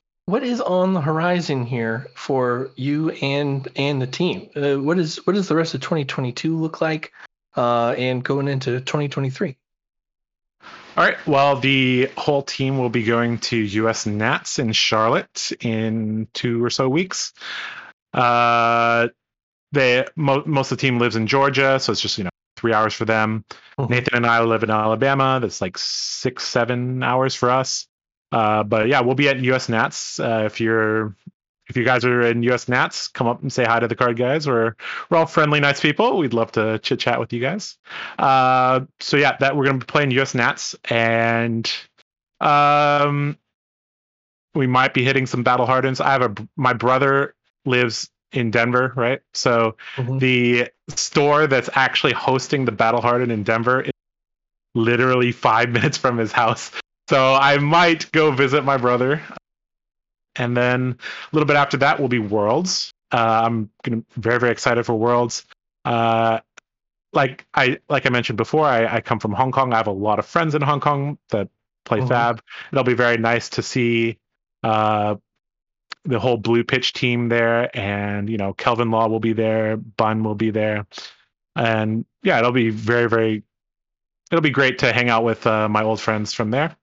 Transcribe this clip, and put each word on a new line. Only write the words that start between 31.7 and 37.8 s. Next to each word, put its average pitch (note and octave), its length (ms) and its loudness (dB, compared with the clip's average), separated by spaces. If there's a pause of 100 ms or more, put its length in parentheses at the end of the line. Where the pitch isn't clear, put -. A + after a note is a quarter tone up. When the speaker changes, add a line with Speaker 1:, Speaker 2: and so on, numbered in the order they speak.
Speaker 2:
you A#2+ 80 0
guys B2 200 2
are B2 180 2
in A#2 220 0
U B2 80 2
S B2 160 -4
Nats, B2+ 400 -2
come - 180 -4
up A#2+ 160 -2
and C#3 100 -6
say B2+ 120 0
hi A#2 160 2
to A#2 80 0
the A2+ 80 -4
card A#2+ 200 0
guys. C3+ 300 -2
We're, A2+ 280 0 (340)
we're E3+ 100 2
all E3 80 4
friendly, D3 320 2
nice C#3+ 220 2
people. G#3+ 380 2
We'd C3+ 160 0
love A2+ 180 0
to A2 280 0
chit - 200 -2
chat B2 180 0
with A#2 140 -6
you A#2+ 80 -4
guys. D3+ 360 -6 (420)